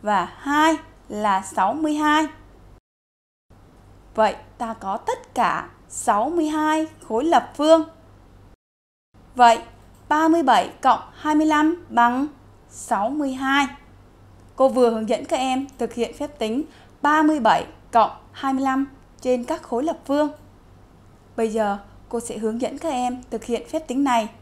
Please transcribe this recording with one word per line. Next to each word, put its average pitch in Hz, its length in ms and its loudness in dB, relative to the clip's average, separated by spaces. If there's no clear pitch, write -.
Và 202 260 0
hai 302 400 2
là 208 320 -2
sáu 202 320 -2
mươi 302 200 -2
hai. 202 340 2
Vậy 214 200 2
ta 226 160 -8
có 202 240 -8
tất - 380 -8
cả 180 340 -2
sáu 226 400 0
mươi 330 180 0
hai 311 400 0
khối 226 160 -2
lập 330 320 2
phương. 311 280 6
Vậy 233 240 6
ba 311 180 2
mươi 330 160 4
bảy 226 260 2
cộng 262 180 2
hai 302 220 -2
mươi 311 120 4
lăm 311 420 2
bằng 240 380 2
sáu 214 400 -4
mươi 277 240 -4
hai. 269 340 0
Cô 262 140 4
vừa 240 200 4
hướng 220 200 -4
dẫn 220 160 -2
các 320 120 -2
em 262 300 -2
thực 226 160 -6
hiện 233 240 -6
phép 294 220 -10
tính 233 240 -4
ba 302 200 2
mươi 311 180 2
bảy 220 260 2
cộng 226 200 4
hai 269 220 -6
mươi 262 100 -2
lăm 269 240 -2
trên 254 220 0
các 320 200 -6
khối 240 200 -4
lập 320 220 -4
phương. 294 260 0
Bây 226 140 -2
giờ 208 280 -2
cô 233 100 -6
sẽ 233 180 -12
hướng 220 240 -4
dẫn 269 160 -6
các 330 120 -6
em 247 420 -4
thực 220 120 -8
hiện - 260 -6
phép 320 180 -6
tính 262 160 -2
này 233 260 0